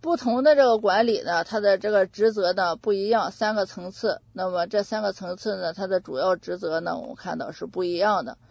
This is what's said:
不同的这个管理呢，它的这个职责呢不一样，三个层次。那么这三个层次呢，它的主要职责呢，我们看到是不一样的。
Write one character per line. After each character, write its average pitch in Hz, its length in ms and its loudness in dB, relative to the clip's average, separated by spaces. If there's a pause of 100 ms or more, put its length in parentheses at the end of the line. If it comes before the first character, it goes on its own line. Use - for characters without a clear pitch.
不 330 160 0
同 240 260 0
的 302 120 8
这 277 100 6
个 226 140 4
管 214 260 4
理 220 160 0
呢， 170 220 -2
它 214 160 -4
的 202 180 4
这 202 140 -2
个 196 160 4
职 214 260 2
责 185 200 0
呢 180 220 0
不 208 160 -4
一 196 160 0
样， 208 240 2
三 214 220 -2
个 202 140 0
层 180 240 -12
次。 202 280 -2 (140)
那 185 160 -4
么 175 160 -2
这 208 160 0
三 214 220 -4
个 196 100 -2
层 180 240 -10
次 208 200 -4
呢， 175 160 -4
它 196 120 -6
的 185 140 0
主 156 180 -8
要 185 180 2
职 175 220 -8
责 160 220 -2
呢， 170 180 -6
我 165 80 -10
们 - 100 -12
看 165 220 -8
到 147 140 -8
是 170 160 -12
不 185 160 -4
一 175 120 -2
样 185 300 2
的。 120 140 -12 (120)